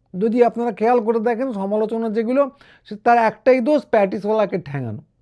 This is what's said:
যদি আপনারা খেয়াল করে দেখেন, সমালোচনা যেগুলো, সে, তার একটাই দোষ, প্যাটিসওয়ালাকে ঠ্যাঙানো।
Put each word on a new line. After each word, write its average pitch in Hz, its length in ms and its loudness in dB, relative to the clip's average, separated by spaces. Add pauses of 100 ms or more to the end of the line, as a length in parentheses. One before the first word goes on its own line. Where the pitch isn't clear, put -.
(180)
যদি 226 260 2
আপনারা 233 280 0
খেয়াল 233 280 2
করে 226 200 0
দেখেন, 233 320 -2
সমালোচনা 214 580 -4
যেগুলো, 247 400 0 (360)
সে, 214 100 -12
তার 240 220 2
একটাই 233 420 2
দোষ, 277 260 2
প্যাটিসওয়ালাকে 202 720 0
ঠ্যাঙানো। 131 440 -8 (200)